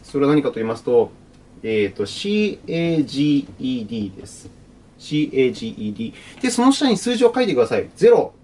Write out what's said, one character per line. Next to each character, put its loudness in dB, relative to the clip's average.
そ -6
れ 2
は 4
何 4
か -4
と -6
言 -4
い -4
ま -4
す -16
と、 2
え -2
ー -14
と、 -4
シ -2
ー -6
エ 0
ー 2
ジ 0
ー -6
イ -4
ー -10
デ -10
ィ -6
ー -20
で -18
す。 -20
シ -2
ー 4
エ 2
ー -8
ジ -10
ー -6
イ -8
ー -10
デ -6
ィ -12
ー。 -14
で、 0
そ 0
の 6
下 0
に 2
数 -2
字 2
を 4
書 -2
い 2
て -2
く 2
だ 4
さ 0
い。 -4
ゼ 6
ロ、 4